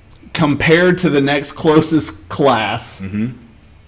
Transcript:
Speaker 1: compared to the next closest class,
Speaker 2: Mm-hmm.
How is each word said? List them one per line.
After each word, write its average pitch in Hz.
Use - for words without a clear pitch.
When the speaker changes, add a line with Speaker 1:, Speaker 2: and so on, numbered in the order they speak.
Speaker 1:
compared 165
to 170
the 143
next 139
closest 156
class, 113
Speaker 2:
Mm-hmm. 104